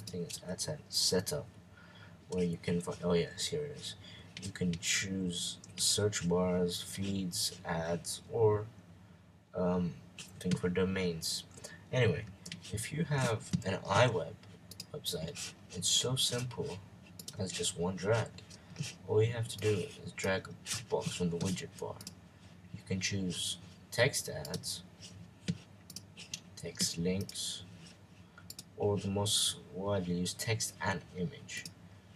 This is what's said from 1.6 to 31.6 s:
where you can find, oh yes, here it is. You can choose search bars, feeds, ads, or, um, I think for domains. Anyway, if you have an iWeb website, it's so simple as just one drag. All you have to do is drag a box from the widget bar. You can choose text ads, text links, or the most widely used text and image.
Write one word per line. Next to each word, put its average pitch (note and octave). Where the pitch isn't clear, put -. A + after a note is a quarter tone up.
where F2+
you E2+
can F2
find, -
oh F2
yes, -
here D3+
it D3
is. -
You G2
can F2+
choose F#2+
search G2+
bars, F2+
feeds, G2
ads, -
or, A2
um, F2+
I -
think F2+
for F2+
domains. F#2
Anyway, A2
if -
you D#3
have B2+
an F#2+
iWeb A2
website, -
it's -
so B2+
simple B2
as F#2+
just -
one F2+
drag. G#2
All G#2+
you A#2
have A#2
to -
do G#2+
is -
drag F#2+
a -
box -
from F2
the E2+
widget F#2
bar. -
You -
can F#2+
choose F#2
text -
ads, -
text -
links, -
or G2+
the F#2+
most G2+
widely F#2
used F2+
text -
and F#2+
image. -